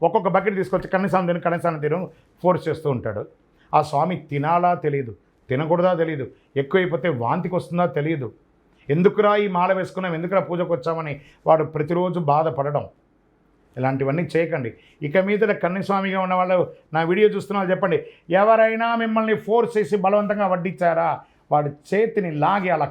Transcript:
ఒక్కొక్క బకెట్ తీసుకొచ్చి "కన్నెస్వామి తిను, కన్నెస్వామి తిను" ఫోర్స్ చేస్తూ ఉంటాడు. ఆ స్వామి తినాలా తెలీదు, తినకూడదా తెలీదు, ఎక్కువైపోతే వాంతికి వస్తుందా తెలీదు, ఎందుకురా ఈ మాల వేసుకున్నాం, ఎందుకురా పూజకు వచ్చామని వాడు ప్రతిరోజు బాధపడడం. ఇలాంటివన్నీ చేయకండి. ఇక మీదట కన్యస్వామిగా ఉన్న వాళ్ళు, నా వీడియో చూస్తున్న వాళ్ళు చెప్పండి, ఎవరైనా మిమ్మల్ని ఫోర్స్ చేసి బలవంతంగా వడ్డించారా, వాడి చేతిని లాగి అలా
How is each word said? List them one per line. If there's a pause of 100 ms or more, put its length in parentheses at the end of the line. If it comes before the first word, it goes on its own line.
ఒక్కొక్క
బకెట్
తీసుకొచ్చి
"కన్నెస్వామి
తిను,
కన్నెస్వామి
తిను" (320)
ఫోర్స్
చేస్తూ
ఉంటాడు. (500)
ఆ
స్వామి (140)
తినాలా (140)
తెలీదు, (360)
తినకూడదా
తెలీదు, (360)
ఎక్కువైపోతే (140)
వాంతికి
వస్తుందా (120)
తెలీదు, (600)
ఎందుకురా
ఈ (100)
మాల
వేసుకున్నాం,
ఎందుకురా
పూజకు
వచ్చామని (320)
వాడు
ప్రతిరోజు
బాధపడడం. (920)
ఇలాంటివన్నీ (120)
చేయకండి. (320)
ఇక
మీదట (120)
కన్యస్వామిగా
ఉన్న
వాళ్ళు, (360)
నా
వీడియో
చూస్తున్న
వాళ్ళు
చెప్పండి, (320)
ఎవరైనా (140)
మిమ్మల్ని (100)
ఫోర్స్
చేసి
బలవంతంగా
వడ్డించారా, (440)
వాడి (200)
చేతిని (140)
లాగి
అలా